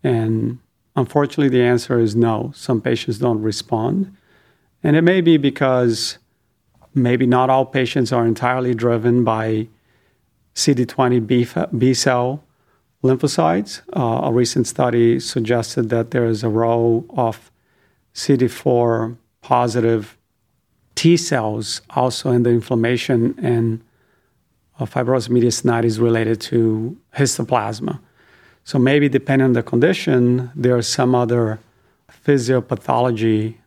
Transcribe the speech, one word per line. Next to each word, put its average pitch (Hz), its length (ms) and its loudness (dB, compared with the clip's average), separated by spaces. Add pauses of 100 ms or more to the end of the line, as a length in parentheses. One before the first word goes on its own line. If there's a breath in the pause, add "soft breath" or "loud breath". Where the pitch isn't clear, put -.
And 113 560 -2 (360)
unfortunately, 139 540 0
the 127 140 2
answer 120 360 0
is 110 160 0
no. 113 400 0
Some 117 260 -4
patients 117 380 -4
don't 117 220 0
respond. 117 760 -4 (680 soft breath)
And 151 140 2
it 160 60 4
may 180 180 4
be 170 180 4
because 127 800 0 (800)
maybe 123 300 2
not 123 240 2
all 131 160 2
patients 127 480 -2
are 117 120 0
entirely 127 480 -2
driven 117 520 2
by 110 420 -2 (880)
C - 180 2
D 123 120 0
twenty 123 340 0
B, 120 260 0 (320)
B 123 160 2
cell 127 480 -2 (600)
lymphocytes. 160 800 0 (120)
Uh, 120 340 -2
a 131 40 -2
recent 120 360 0
study 120 520 2
suggested 117 720 -4
that 117 220 -2
there 123 140 0
is 110 180 -2
a 117 60 0
role 117 600 0
of 120 420 -4 (640)
C - 240 0
D 123 100 2
four 117 680 0 (240)
positive 117 760 0 (800)
T 170 220 4
cells 113 720 -4
also 127 420 -2
in 123 120 4
the 120 80 2
inflammation 117 920 0
and, 117 400 0 (1000)
uh, 123 60 -4
fibrosis 123 440 -2
mediastinitis 117 720 0
related 113 400 0
to 113 560 -2 (200)
histoplasma. 113 840 -2 (640 soft breath)
So - 160 -2
maybe 139 300 4
depending 135 360 2
on 127 80 4
the 120 100 0
condition, 123 920 0
there 123 220 2
is 117 100 -2
some 127 280 0
other 117 440 0 (640)
physiopathology 117 1300 0 (120)